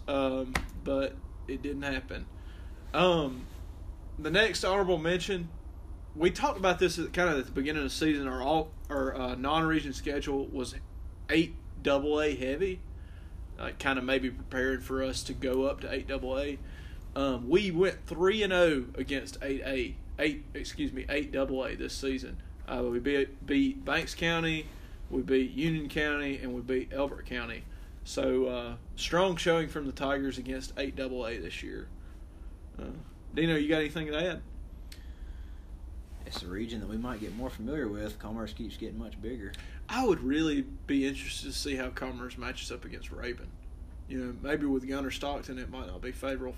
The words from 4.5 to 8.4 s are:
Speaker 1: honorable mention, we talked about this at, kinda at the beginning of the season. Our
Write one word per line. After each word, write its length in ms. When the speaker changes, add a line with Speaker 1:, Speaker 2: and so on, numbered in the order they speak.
Speaker 1:
honorable 340
mention, 520
we 140
talked 300
about 180
this 220
at, 140
kinda 240
at 80
the 60
beginning 320
of 60
the 60
season. 320
Our 140